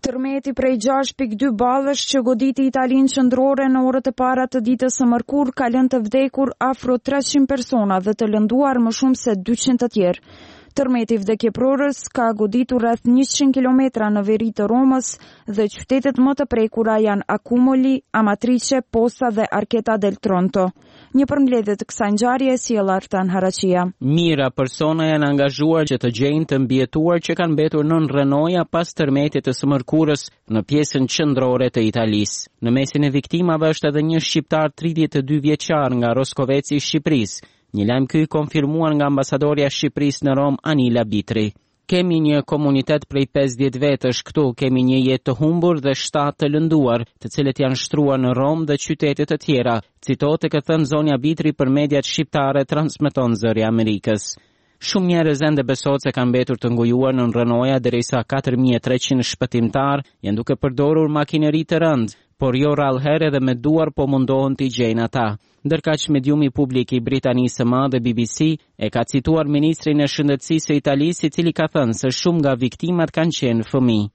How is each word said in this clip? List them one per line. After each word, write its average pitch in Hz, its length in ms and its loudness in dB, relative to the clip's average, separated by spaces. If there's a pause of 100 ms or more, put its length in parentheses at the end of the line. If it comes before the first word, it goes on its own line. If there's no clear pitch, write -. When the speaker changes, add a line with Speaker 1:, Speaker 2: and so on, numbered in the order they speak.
Speaker 1:
Tërmeti 269 560 -6
prej 262 240 0
gjashtë 269 320 -2
pikë 220 240 -6
dy 277 100 0 (120)
ballësh 269 500 0
që 269 160 0
goditi 254 400 0
Italinë 262 480 2
qendrore 269 560 2
në 262 160 2
orët 262 240 0
e - 80 -10
para 262 320 0
të 254 160 -2
ditës 254 320 0
së 254 140 2
mërkurë 262 420 0
ka 254 160 -2
lënë 254 220 2
të 254 160 0
vdekur 269 500 0
afro 254 400 -2
treqind 277 480 0
persona 226 560 0
dhe 214 160 -2
të 214 140 0
lënduar 240 500 2
më 226 160 0
shumë 262 240 2
se 220 160 0
dyqind 240 460 0
të 240 100 -2
tjerë. 180 300 0 (480)
Tërmeti 240 480 0
vdekjeprorës 240 760 0 (180)
ka 233 160 2
goditur 233 480 0
rreth 233 240 -2
njëqind 262 480 2
kilometra 254 560 2
në 208 160 0
veri 214 220 0 (100)
të 208 140 0
Romës 262 400 2 (340)
dhe 214 240 -2
qytetet 262 480 -2
më 262 220 4
të 285 100 -2
prekura 220 480 0
janë 208 320 0
Accumoli, 254 680 2 (180)
Amatrice, 233 640 0
Posa 240 480 -2
dhe 220 160 0
Arqueta 220 560 -2
del 196 160 0
Tronto. 185 540 0 (420)
Një 269 160 2
përmbledhje 247 480 2
të - 160 -10
kësaj 208 240 -2
ngjarje 254 400 0
sjell 214 320 -2
Artan 190 400 -2
Haraqia. 185 560 0 (160)
Speaker 2:
Mijëra 147 560 2
persona 156 560 0
janë 151 220 2
angazhuar 147 580 0
që 123 80 -2
të 120 220 -2
gjejnë 151 260 0
të 135 160 0
mbijetuar 156 560 0
që 165 160 -4
kanë 170 160 0
mbetur 151 400 0
nën 160 160 2
rrenoja 143 560 2
pas - 320 -4
tërmetit 143 480 0
të 127 160 -2
së 139 160 2
mërkurës 147 520 0 (200)
në 110 240 -2
pjesën 143 320 0
qendrore 127 640 0
të 117 240 0
Italisë. 107 560 -2 (160)
Në 120 160 2
mesin 147 240 -2
e 139 80 0
viktimave 160 640 0
është 151 160 -2
edhe 151 160 0
një 160 160 0
shqiptar 156 480 -2
tridhjetë 160 480 -2
e 135 80 -6
dy 147 220 0
vjeçar 143 500 0
nga 117 160 0
Roskoveci 135 640 0
i - 0 -
Shqipërisë. 143 680 -2 (220)
Një 104 160 0
lajm 127 160 0
ky 156 240 0
konfirmuar 156 720 -2
nga 143 100 2
ambasadorja 143 560 0
e 135 80 -2
Shqipërisë 143 540 -2
në 139 100 2
Rom, 139 240 0
Anila 123 480 0
Bitri. 107 460 -2 (340)
"Kemi 180 320 0
një 147 240 2
komunitet 143 640 0
prej 139 240 0
pesëdhjetë 131 480 0
vetësh 135 480 0
këtu, 151 240 0
kemi 131 320 0
një 131 220 2
jetë 131 180 0
të 139 140 -2
humbur 165 420 0
dhe 135 160 -2
shtatë 147 400 -4
të 156 160 -2
lënduar, 147 540 2 (140)
të - 120 -14
cilët 139 320 -2
janë 127 160 -2
shtruar 139 400 0
në 127 160 2
Rom 151 300 0
dhe 143 100 0
qytete 147 480 -2
të 160 160 -2
tjera", 120 400 0 (240)
citohet 147 400 -2
e 160 80 0
ka 151 80 0
thënë 160 240 0
zonja 151 320 0
Bitri 156 360 0
për 139 180 0
mediat 143 340 2
shqiptare, 139 640 -2
transmeton 143 640 0
Zëri 110 320 0
i 110 80 0
Amerikës. 110 640 -2 (420)
Shumë 190 280 -2
njerëz 160 420 2
ende 147 160 2
besohet 135 380 -2
se 139 100 -2
kanë 123 160 0
mbetur 127 300 0
të 123 140 -2
ngujuar 123 420 2
nën 120 180 0
rrenoja, 120 480 0
derisa 120 420 -2
katër 135 360 -2
mijë 127 180 2
e 113 80 0
treqind 127 400 0
shpëtimtar 135 800 -2 (200)
janë 101 140 -2
duke 120 240 -2
përdorur 147 480 0
makineri 151 560 0
të 160 160 -2
rënd, 143 280 2 (280)
por 131 200 -2
jo 147 180 2
rrallë 135 260 0
herë 151 280 0
edhe 139 120 0
me 131 140 2
duar 151 420 0
po 143 100 0
mundohen 135 500 2
t'i 135 120 -2
gjejnë 117 360 0
ata. 110 340 -2 (240)
Ndërkaq, 151 480 -2
mediumi 143 400 2
publik 127 420 -2
i 127 60 0
Britanisë 127 640 0
së - 20 2
Madhe, 127 360 0
B 120 120 -2
B 117 140 -2
C, 156 320 -2 (180)
e 107 140 -4
ka 117 160 -2
cituar 156 400 0
ministrin 147 540 0
e 143 100 2
shëndetësisë 147 560 -2
së 151 140 0
Italisë, 151 460 0
i 147 40 2
cili 170 220 -2
ka 156 180 -2
thënë 123 240 0
se 131 160 -2
shumë 170 320 0
nga 139 160 2
viktimat 165 560 -2
kanë 165 240 0
qenë 117 320 0
fëmijë. 117 440 2